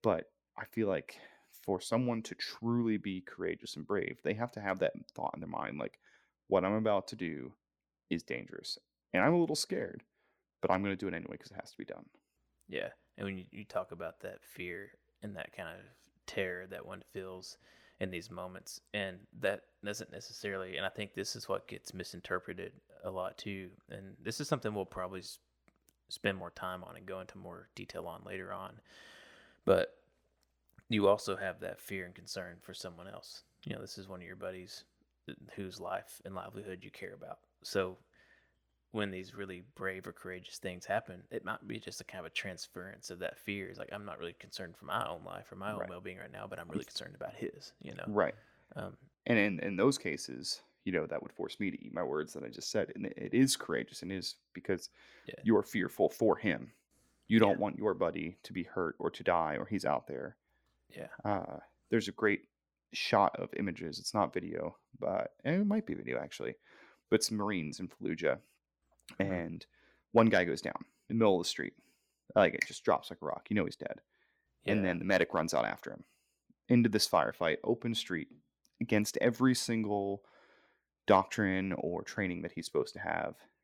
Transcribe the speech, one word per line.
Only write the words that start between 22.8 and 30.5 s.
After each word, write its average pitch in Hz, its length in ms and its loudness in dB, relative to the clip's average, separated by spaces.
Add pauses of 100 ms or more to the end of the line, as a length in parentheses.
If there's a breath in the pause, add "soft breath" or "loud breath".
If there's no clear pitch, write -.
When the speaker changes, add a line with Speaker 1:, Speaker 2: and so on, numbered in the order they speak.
Speaker 2:
a 95 60 -4
lot 92 280 -4
too, 95 320 -8 (200)
and 98 280 -14
this - 220 -6
is 143 80 -6
something 117 260 -2
we'll 95 120 -2
probably 92 340 -6
s-, - 180 -14 (680)
spend 95 300 -2
more 87 120 -8
time 92 340 -6
on 85 120 -14
and 90 100 -16
go 92 140 -8
into 92 180 -14
more 90 360 -14
detail 87 320 -10
on 85 180 -10
later 95 280 -8
on, 98 280 -10 (840 loud breath)
but - 360 4 (880)